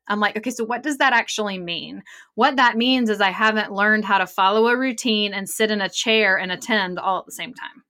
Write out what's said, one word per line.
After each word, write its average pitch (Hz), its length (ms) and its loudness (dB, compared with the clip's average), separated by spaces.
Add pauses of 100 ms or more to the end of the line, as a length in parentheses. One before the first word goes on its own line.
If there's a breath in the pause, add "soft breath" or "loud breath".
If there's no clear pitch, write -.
I'm 208 120 -2
like, 208 180 0
"Okay, 220 140 -4
so 226 120 -6
what 240 200 -4
does 294 140 -2
that 269 160 4
actually 214 440 -2
mean?" 170 460 -10 (320 loud breath)
What 262 220 2
that 240 200 4
means 247 320 2
is 202 120 0
I 190 100 4
haven't 214 420 0
learned 208 320 2
how 196 140 2
to 185 80 0
follow 208 400 2
a 247 100 2
routine 226 560 -2
and 196 160 -8
sit 214 220 0
in 208 100 -2
a 185 80 -2
chair 214 480 2
and 185 140 -4
attend 180 480 -2
all 185 200 -2
at - 60 -10
the - 60 -20
same - 220 -12
time. - 360 -16